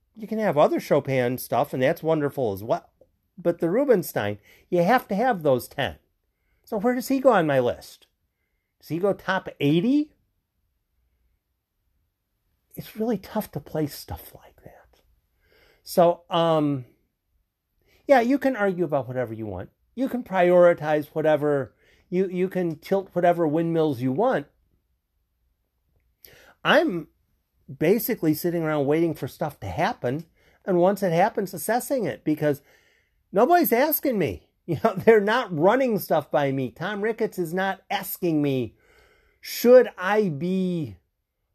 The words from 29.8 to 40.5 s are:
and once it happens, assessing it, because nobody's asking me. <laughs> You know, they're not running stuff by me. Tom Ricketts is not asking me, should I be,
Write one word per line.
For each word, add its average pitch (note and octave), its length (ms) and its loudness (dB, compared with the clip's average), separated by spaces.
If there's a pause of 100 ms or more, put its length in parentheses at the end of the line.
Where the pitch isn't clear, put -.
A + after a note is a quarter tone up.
and F3+ 140 0
once F#3+ 240 2
it F3+ 100 0
happens, F#3+ 400 0
assessing A#3 540 -4
it, A#2 180 -8
because D3+ 380 -2 (680)
nobody's C#4+ 400 4
asking C4+ 460 0
me. A2+ 340 -4
<laughs> - 40 -20 (100)
You E3 180 -4
know, - 100 0
they're A3 260 4
not G#3 360 -2
running A3 420 2
stuff D#3 320 -2
by C#3+ 220 0
me. C3 180 -4
Tom G3 320 -8
Ricketts A3 380 -4
is E3 120 -6
not F#3+ 380 -4
asking F#3 500 -2
me, C3+ 360 -2 (640)
should A#3 580 6
I G3+ 300 0
be, E3+ 680 -4 (580)